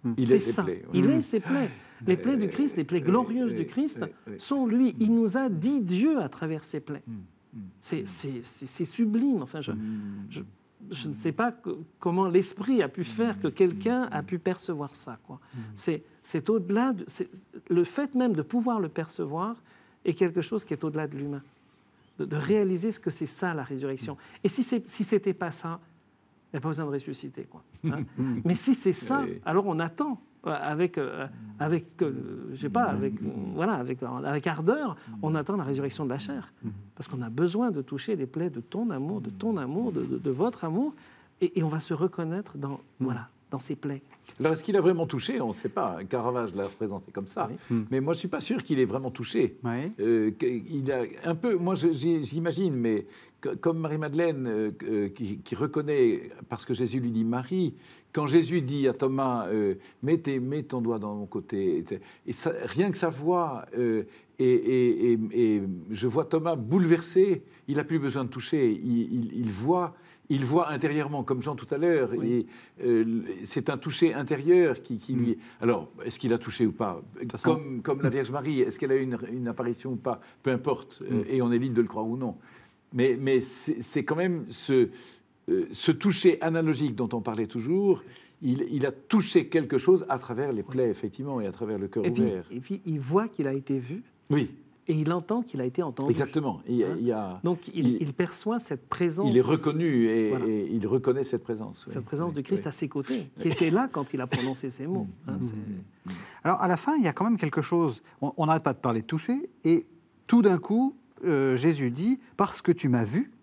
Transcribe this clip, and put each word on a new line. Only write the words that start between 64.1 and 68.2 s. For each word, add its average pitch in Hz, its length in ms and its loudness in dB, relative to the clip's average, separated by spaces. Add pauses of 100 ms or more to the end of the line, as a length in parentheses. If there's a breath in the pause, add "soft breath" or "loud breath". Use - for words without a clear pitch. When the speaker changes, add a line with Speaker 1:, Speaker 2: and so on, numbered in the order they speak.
Speaker 2:
et, 135 60 4 (100)
et, 120 580 4
et, 117 60 4 (380)
et 101 60 0 (280)
je 110 160 -4
vois 135 180 2
Thomas 165 320 0
bouleversé, 165 840 4 (260 soft breath)
il 139 80 0
n'a 147 80 2
plus 160 140 0
besoin 135 260 0